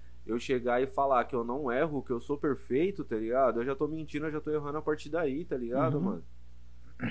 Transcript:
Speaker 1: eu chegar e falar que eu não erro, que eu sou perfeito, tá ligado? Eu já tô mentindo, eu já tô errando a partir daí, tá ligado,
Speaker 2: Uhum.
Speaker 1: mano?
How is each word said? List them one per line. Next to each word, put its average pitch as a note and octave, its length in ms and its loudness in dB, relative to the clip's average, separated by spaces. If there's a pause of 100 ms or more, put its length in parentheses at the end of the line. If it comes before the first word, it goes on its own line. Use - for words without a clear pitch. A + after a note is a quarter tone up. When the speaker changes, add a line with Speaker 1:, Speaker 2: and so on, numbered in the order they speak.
(260)
Speaker 1:
eu A2 120 0
chegar A#2+ 460 2
e - 40 2
falar C3+ 380 4
que A#2+ 100 -6
eu A#2 80 2
não B2 280 -2
erro, C#3 320 2
que - 80 -4
eu A#2+ 80 0
sou C#3+ 180 -2
perfeito, D3+ 640 0
tá A#2+ 120 -2
ligado? A#2 460 4
Eu A#2+ 40 0
já C#3 100 0
tô D3 120 0
mentindo, D3+ 400 -4
eu D#3 40 -2
já D3+ 80 -2
tô D3+ 120 -4
errando D3 260 -2
a D#3 60 -4
partir D3+ 260 -2
daí, D3+ 360 0
tá D3 120 -2
ligado, C3 400 2
Speaker 2:
Uhum. D3+ 60 0
Speaker 1:
mano? F3+ 200 -2 (880)